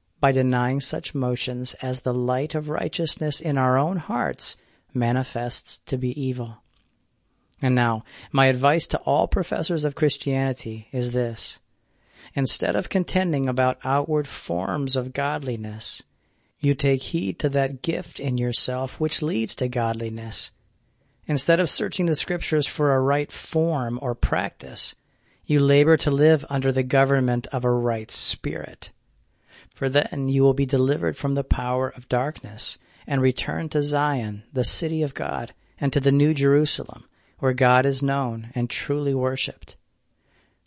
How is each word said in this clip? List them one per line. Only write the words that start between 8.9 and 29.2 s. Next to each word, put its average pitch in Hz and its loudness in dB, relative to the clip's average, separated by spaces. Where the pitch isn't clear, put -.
all 143 2
professors 170 -2
of 143 -4
Christianity 135 -2
is 123 -2
this. 120 -4
Instead 131 0
of - -2
contending 170 0
about 127 0
outward 143 0
forms 151 -4
of 127 -4
godliness, 127 -6
you 143 2
take 135 0
heed 180 -4
to 147 0
that 139 -2
gift - -6
in 123 -2
yourself 127 -2
which 156 -2
leads 151 -2
to 127 -2
godliness. 113 -4
Instead 165 2
of 175 2
searching 190 -2
the 160 2
Scriptures 160 -2
for 147 2
a 131 4
right 143 0
form 139 -2
or 123 -2
practice, - -2
you 147 4
labor 143 6
to 147 0
live 143 4
under 135 0
the 131 2
government 131 2
of 123 -2
a 123 4
right 117 -2
spirit. - -4